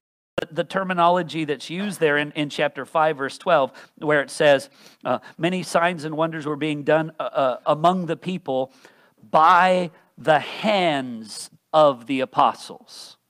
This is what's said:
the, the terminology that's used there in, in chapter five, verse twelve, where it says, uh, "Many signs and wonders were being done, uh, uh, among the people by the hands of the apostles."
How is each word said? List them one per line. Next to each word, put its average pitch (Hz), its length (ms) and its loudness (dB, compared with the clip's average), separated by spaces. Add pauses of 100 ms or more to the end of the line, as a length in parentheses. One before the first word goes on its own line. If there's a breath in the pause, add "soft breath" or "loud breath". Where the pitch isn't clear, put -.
(400)
the, - 100 -8
the 156 140 -4
terminology 175 800 0
that's 143 260 -6
used 190 300 -6
there 147 180 2
in, 147 140 -4
in 147 180 -4
chapter 147 340 -4
five, 156 340 0
verse 135 200 -6
twelve, 147 320 0 (280 loud breath)
where 147 240 0
it 131 80 -8
says, 143 400 2 (340 soft breath)
uh, 123 160 -2 (180 loud breath)
"Many 180 240 -2
signs 170 420 0
and 156 120 -8
wonders 160 300 -2
were 151 100 -4
being 147 260 -4
done, 156 380 2
uh, - 20 -4
uh, 127 340 0 (100)
among 170 400 -2
the 165 100 -4
people 135 560 -6 (580 soft breath)
by 175 640 4 (260 soft breath)
the 147 220 2
hands 139 1080 -4 (240)
of 139 340 4
the 135 140 -2
apostles." - 960 -4 (120)